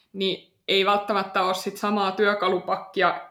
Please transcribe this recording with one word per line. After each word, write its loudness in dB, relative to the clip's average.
niin -4
ei 2
välttämättä 0
ole 0
sit -8
samaa 0
työkalupakkia 0